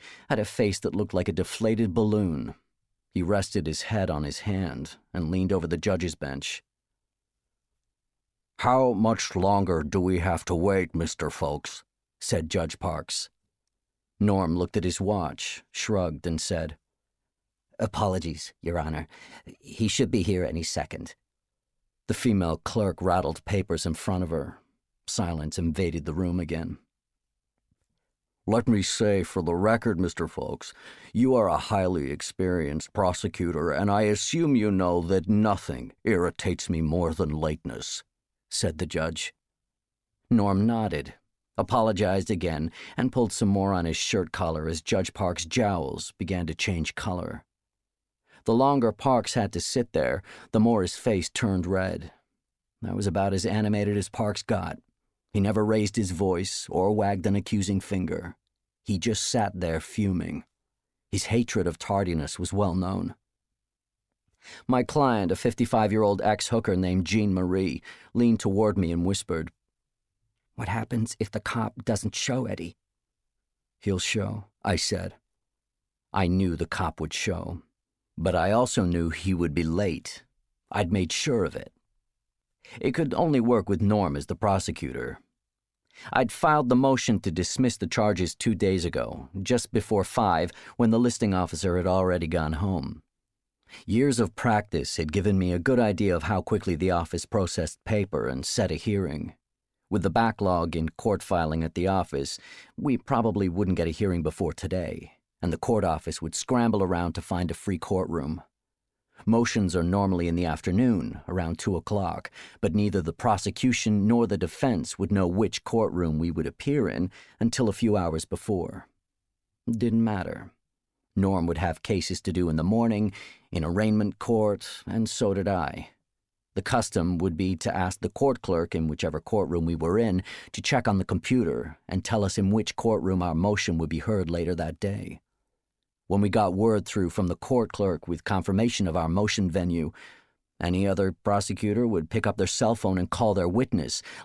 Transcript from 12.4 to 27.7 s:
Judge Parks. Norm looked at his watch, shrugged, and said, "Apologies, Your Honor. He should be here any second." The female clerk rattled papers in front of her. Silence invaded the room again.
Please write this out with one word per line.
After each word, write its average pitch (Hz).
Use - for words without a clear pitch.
Judge 82
Parks. -
Norm 98
looked 90
at 90
his 87
watch, 92
shrugged, 90
and 82
said, 80
"Apologies, 92
Your 85
Honor. 78
He -
should 120
be 104
here 90
any 80
second." -
The 110
female 92
clerk 98
rattled 87
papers 90
in 82
front 92
of 82
her. 76
Silence 82
invaded 82
the 80
room 90
again. 82